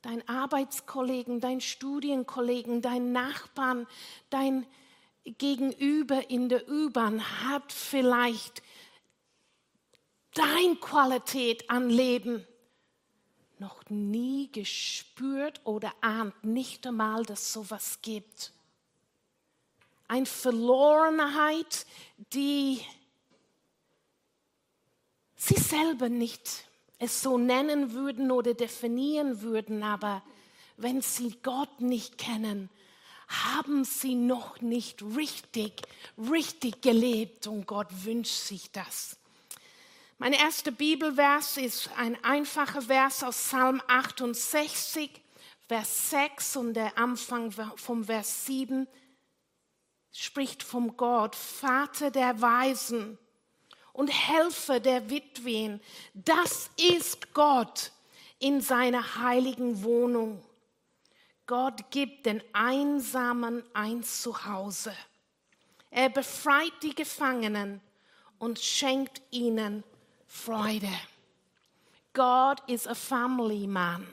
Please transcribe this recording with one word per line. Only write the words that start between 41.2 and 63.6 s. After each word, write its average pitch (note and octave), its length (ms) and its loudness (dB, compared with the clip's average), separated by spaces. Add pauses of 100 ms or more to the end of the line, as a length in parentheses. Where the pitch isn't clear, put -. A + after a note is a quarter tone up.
ist C4 400 -4
ein A#3 260 -4
einfacher C#4+ 600 0
Vers C4+ 420 4
aus B3 140 -4
Psalm C4 500 4
achtundsechzig, C4 1300 0 (460)
Vers - 420 -2
sechs C#4+ 440 0
und A#3+ 200 -2
der A3 240 -2
Anfang A#3 520 -2 (260)
vom A#3 280 -4
Vers G#3+ 400 -4
sieben C4 420 -2 (1300)
spricht - 480 -6
vom A#3+ 360 -4
Gott, A#3+ 360 2
Vater C#4 760 0
der B3 320 2
Waisen A#3 720 2 (800)
und C#4+ 140 2
Helfer D#4 720 2
der B3 300 2
Witwen. A3 720 -6 (320)
Das D#4+ 640 2
ist F4 560 2
Gott C#4 600 4 (460)
in C#4 220 4
seiner A#3+ 600 2
heiligen B3 600 2
Wohnung. A#3 600 2 (1040)
Gott B3 440 -2
gibt C#4 360 -2
den G#3+ 160 0 (100)
Einsamen A#3+ 1200 0